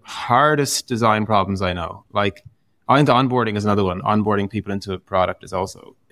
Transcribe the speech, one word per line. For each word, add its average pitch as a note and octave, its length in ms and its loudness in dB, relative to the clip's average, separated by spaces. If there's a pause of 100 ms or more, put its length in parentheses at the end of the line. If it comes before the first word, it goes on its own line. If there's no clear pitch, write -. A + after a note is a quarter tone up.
hardest C#3+ 840 0
design G#2+ 380 0
problems G2 360 0
I F2+ 120 0
know." F2 400 -10
Like, G2+ 300 -2 (440)
I B2+ 100 4
think C#3+ 120 4
onboarding A#2+ 480 2
is G2+ 80 -2
another G#2 180 2
one. F#2 180 -2
Onboarding G#2 480 0
people G2+ 220 -6
into G2 220 -6
a F#2 60 -8
product F#2 440 -2
is F#2+ 100 -18
also, - 420 -6 (160)